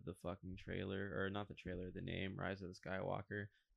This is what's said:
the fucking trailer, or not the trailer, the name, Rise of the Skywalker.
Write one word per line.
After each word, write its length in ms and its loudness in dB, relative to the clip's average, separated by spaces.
the 80 -2
fucking 440 -4
trailer, 600 0
or 120 4
not 200 0
the 40 -6
trailer, 380 -2
the 100 -2
name, 360 0
Rise 240 2
of 80 -2
the 100 -8
Skywalker. 680 0